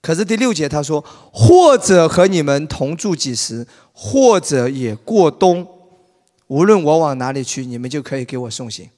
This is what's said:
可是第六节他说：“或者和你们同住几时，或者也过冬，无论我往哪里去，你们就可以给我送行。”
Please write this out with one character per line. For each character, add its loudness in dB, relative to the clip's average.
可 -2
是 -4
第 -2
六 -2
节 -4
他 -4
说 -6
：“或 6
者 4
和 2
你 0
们 -2
同 -6
住 -4
几 -6
时， -10
或 2
者 -2
也 -6
过 2
冬， 0
无 0
论 4
我 2
往 -2
哪 -4
里 -6
去， -10
你 -12
们 -10
就 -8
可 -10
以 -6
给 -10
我 -10
送 -12
行。” -16